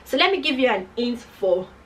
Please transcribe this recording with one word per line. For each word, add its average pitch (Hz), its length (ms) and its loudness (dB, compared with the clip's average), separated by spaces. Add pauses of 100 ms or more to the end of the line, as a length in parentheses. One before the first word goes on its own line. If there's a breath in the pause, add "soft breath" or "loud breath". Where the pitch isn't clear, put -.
So - 120 -4
let 359 160 4
me 349 80 0
give 277 180 -2
you 262 80 4
an 196 300 0
hint 240 240 -4
for 185 480 -2 (180)